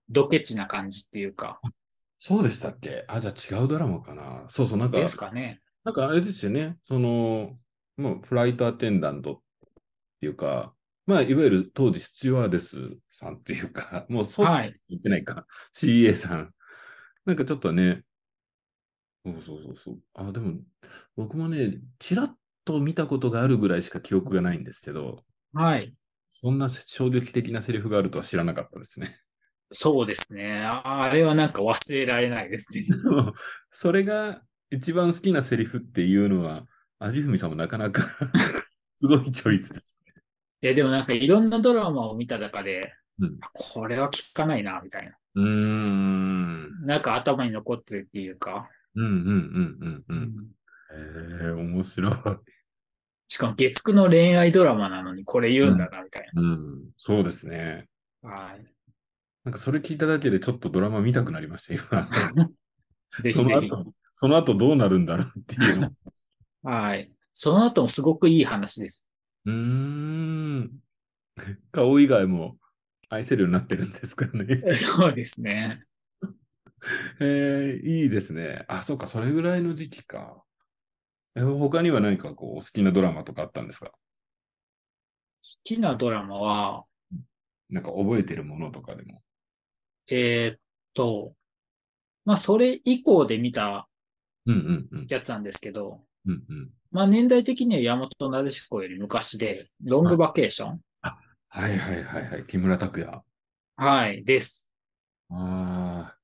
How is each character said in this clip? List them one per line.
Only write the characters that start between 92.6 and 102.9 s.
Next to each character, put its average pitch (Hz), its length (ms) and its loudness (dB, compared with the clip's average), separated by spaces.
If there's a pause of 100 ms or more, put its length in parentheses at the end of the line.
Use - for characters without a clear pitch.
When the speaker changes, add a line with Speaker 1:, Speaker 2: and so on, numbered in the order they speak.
Speaker 1:
以 254 180 2
降 185 240 8
で 110 120 0
見 120 140 -2
た 104 360 -6 (560)
Speaker 2:
う 120 80 4
ん - 20 4
う 98 40 2
ん 90 320 -2
う - 120 -12
ん。 127 60 -14
Speaker 1:
や 131 120 -4
つ - 100 -6
な 113 80 -8
ん 104 40 -10
で 101 100 -12
す - 80 -6
け 101 120 -14
ど、 104 320 -12 (220)
Speaker 2:
う 185 40 -2
ん 156 180 -6
う - 40 -14
ん。 143 180 -14 (200)
Speaker 1:
ま 185 120 0
あ、 196 40 4
年 226 220 6
代 247 160 4
的 254 220 -2
に 160 200 2
は 120 100 2
大 131 220 -6
和 135 120 -4
な 131 120 -2
で 139 80 -4
し 135 120 -6
こ 104 200 -8
よ 92 60 -10
り 92 100 -14
昔 104 400 -4
で、 101 280 -6 (160)
ロ 131 200 4
ン - 20 8
グ 175 120 6
バ 165 160 4
ケ 147 120 2
ー 98 60 0
シ - 120 -6
ョ 110 100 -8
ン。 165 80 -12 (200)
Speaker 2:
あ、 - 160 -10 (320)
あ、 - 120 -12
は 104 80 -2
い 98 100 -2
は 90 140 -6
い 82 120 -6
は - 160 -10
い - 80 -10
は - 100 -10
い。 - 60 -14
木 - 140 -6
村 92 180 2
拓 - 240 -6